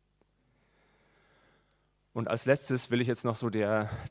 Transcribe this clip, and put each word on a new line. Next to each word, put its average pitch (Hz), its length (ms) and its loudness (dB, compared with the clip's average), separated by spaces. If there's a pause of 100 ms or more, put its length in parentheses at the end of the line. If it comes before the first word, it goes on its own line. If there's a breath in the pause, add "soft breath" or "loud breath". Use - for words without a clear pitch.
(2250 soft breath)
Und 117 140 -4
als 117 180 -2
letztes 131 460 2
will 120 100 2
ich 120 60 0
jetzt 123 180 -2
noch 117 100 0
so 117 140 -2
der, 107 400 0 (220 loud breath)